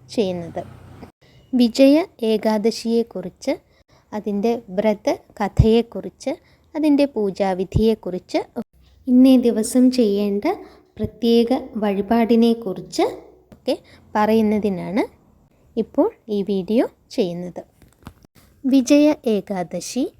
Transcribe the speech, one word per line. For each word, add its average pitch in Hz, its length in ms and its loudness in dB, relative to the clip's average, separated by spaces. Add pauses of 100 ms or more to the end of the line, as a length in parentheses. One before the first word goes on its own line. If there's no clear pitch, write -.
ചെയ്യുന്നത്. 175 520 -6 (920)
വിജയ 262 420 4 (280)
ഏകാദശിയെക്കുറിച്ച്, 220 1300 -2 (560)
അതിൻ്റെ 214 420 -4 (160)
വ്രത 208 380 -2 (260)
കഥയെക്കുറിച്ച്, 220 1000 0 (420)
അതിൻ്റെ 294 300 2
പൂജാവിധിയെക്കുറിച്ച്, 196 1400 -2 (680)
ഇന്നേ 262 300 6
ദിവസം 233 540 2
ചെയ്യേണ്ട 208 540 0 (480)
പ്രത്യേക 233 560 0 (280)
വഴിപാടിനെക്കുറിച്ച് 226 1300 0 (480)
ഒക്കെ - 240 -6 (360)
പറയുന്നതിനാണ് 208 920 0 (720)
ഇപ്പോൾ 277 320 -2 (220)
ഈ 208 140 -2
വീഡിയോ 202 420 0 (240)
ചെയ്യുന്നത്. 175 520 -6 (1000)
വിജയ 277 440 4 (180)
ഏകാദശി, 190 760 -4 (160)